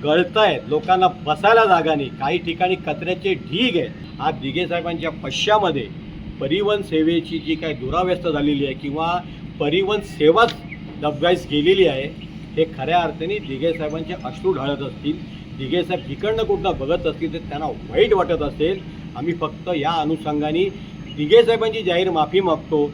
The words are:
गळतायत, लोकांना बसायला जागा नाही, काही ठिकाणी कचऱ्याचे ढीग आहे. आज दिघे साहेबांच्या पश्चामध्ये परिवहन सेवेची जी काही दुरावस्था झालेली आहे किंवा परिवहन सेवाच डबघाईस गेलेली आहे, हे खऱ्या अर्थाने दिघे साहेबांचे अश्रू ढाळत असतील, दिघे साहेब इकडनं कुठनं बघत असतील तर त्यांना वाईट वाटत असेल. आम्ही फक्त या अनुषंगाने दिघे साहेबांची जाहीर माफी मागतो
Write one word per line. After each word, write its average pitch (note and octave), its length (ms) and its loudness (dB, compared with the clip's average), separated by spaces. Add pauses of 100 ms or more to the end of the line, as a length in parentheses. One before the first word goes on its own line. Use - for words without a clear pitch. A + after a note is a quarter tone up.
गळतायत, E3+ 640 4
लोकांना F3+ 400 4
बसायला G#3 580 4
जागा D#3+ 300 4
नाही, C#3 140 -2
काही C#3+ 280 -2
ठिकाणी E3+ 380 0
कचऱ्याचे F3 580 -2
ढीग F3 440 0
आहे. A#2+ 280 -4 (140)
आज C3 140 0
दिघे C#3+ 340 -4
साहेबांच्या E3+ 420 -4
पश्चामध्ये D#3+ 760 0 (540)
परिवहन G3 400 0
सेवेची D#3+ 580 0
जी D#3 160 -2
काही D#3+ 180 -6
दुरावस्था E3+ 580 -2
झालेली C#3+ 340 0
आहे C3+ 80 -4
किंवा D3+ 340 -4 (520)
परिवहन F#3+ 420 2
सेवाच F#3 520 6 (480)
डबघाईस D3+ 500 2
गेलेली E3+ 360 4
आहे, C#3 160 0 (520)
हे D#3+ 100 4 (120)
खऱ्या D#3+ 240 2
अर्थाने E3 360 -4
दिघे D3+ 360 -2
साहेबांचे D#3 400 -6 (100)
अश्रू B2+ 300 -2
ढाळत C#3 280 -2
असतील, C#3 360 -4 (400)
दिघे C3+ 260 0
साहेब - 280 -6
इकडनं A3 320 -2
कुठनं - 340 0
बघत D#3 280 -2
असतील D#3 280 -4
तर D#3+ 160 -8
त्यांना D3 160 -6
वाईट E3 480 2
वाटत F3 280 2
असेल. D#3 380 0 (360)
आम्ही D#3 180 -2
फक्त E3 420 -6
या D3 160 0
अनुषंगाने D#3 720 0 (540)
दिघे E3 260 6
साहेबांची A3 400 0
जाहीर F3+ 280 2
माफी D#3+ 280 2
मागतो D#3+ 540 2